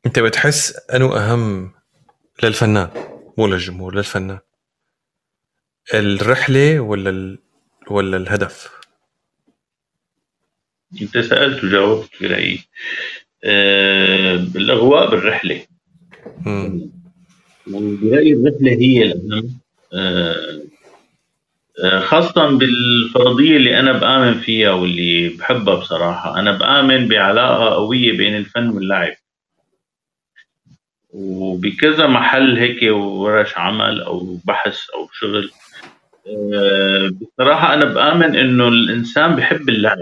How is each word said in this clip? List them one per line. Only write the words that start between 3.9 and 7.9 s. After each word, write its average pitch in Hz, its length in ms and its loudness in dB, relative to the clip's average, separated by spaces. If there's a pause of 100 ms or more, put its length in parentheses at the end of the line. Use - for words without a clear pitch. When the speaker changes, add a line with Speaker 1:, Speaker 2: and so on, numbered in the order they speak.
Speaker 1:
للفنان؟ 98 440 -6 (1500)
الرحلة 127 880 2
ولا 104 300 -2
ال-، 95 300 -8 (480)
ولا 98 300 -2